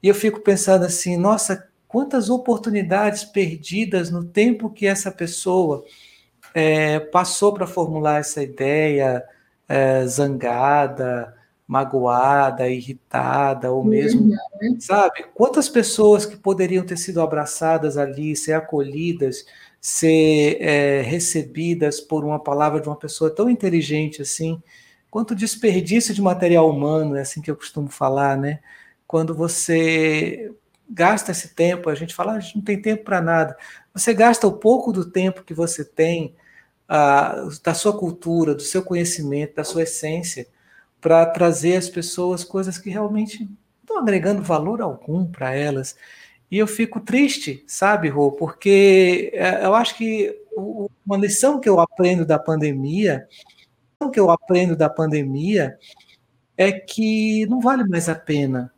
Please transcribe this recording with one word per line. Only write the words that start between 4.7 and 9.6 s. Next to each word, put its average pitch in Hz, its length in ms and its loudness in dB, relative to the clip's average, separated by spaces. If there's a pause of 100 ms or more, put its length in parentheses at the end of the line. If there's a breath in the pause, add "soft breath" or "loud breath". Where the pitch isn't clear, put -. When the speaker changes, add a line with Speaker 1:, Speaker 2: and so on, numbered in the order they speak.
Speaker 1:
que - 160 -4
essa 196 260 -2
pessoa, 170 720 -2 (720 soft breath)
é, 156 440 2
passou 180 560 0
pra 190 120 -6
formular 156 520 -2
essa 147 240 -6
ideia, 135 800 0 (440 soft breath)